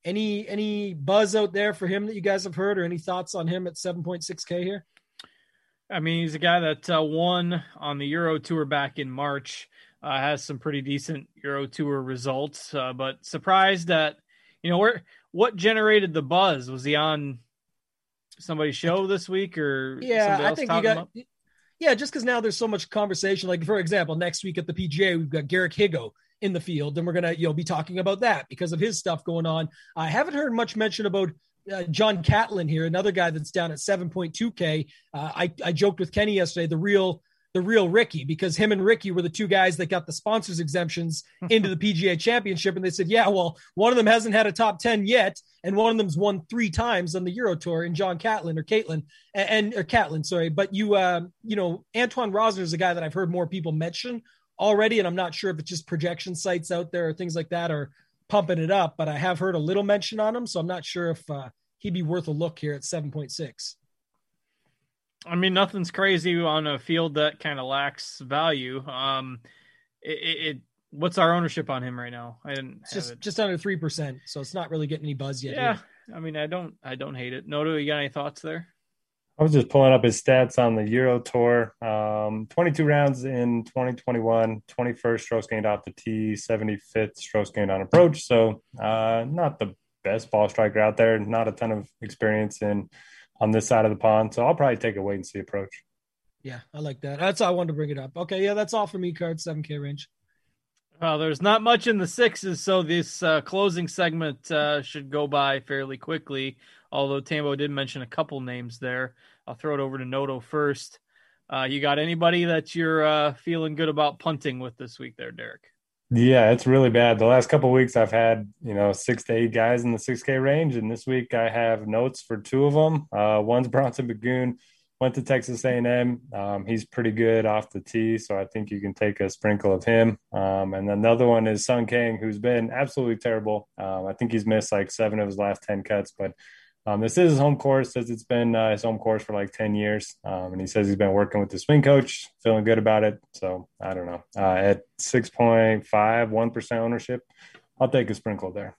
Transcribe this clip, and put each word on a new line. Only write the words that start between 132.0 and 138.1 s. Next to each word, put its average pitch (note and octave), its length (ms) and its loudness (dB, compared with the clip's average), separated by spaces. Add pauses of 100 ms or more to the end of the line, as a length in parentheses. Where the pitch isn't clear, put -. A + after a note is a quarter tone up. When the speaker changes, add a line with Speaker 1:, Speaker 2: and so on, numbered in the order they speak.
Speaker 3:
who's G#2+ 200 -4
been A#2 320 0
absolutely B2 460 -2
terrible. A2 600 -2
Um, F#2+ 300 -6
I G2 60 -6
think A#2 180 -4
he's A2 160 0
missed, A2 260 2
like, G2 180 -2
seven G#2+ 280 0
of G#2 80 0
his G2 100 -6
last G2+ 260 -2
ten G2 200 -4
cuts, G2+ 340 -2
but, F#2+ 160 -6 (540)
um, G#2 140 0
this A2+ 180 0
is F3 140 8
his C#3 60 6
home C#3+ 180 4
course, C3+ 360 2
says A#2 160 -4
it's A2+ 160 -8